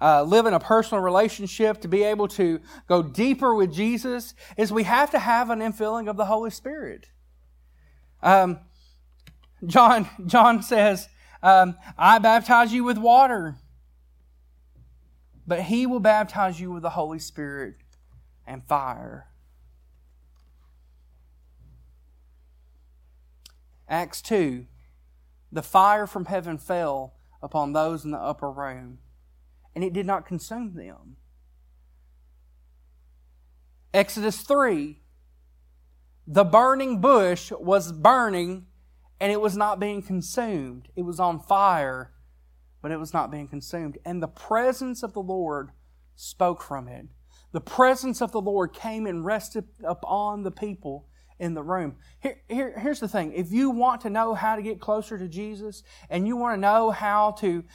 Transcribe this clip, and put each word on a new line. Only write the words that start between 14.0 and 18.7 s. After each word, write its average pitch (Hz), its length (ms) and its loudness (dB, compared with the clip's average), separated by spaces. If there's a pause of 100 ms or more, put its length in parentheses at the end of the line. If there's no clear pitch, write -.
but 175 160 -4
He 233 240 -2
will 247 120 -2
baptize 196 600 2
you 180 120 -10
with 175 120 -10
the 165 80 -4
Holy 160 260 -6
Spirit 143 600 -12 (680)
and 127 220 -14
fire." 127 600 -6 (4000)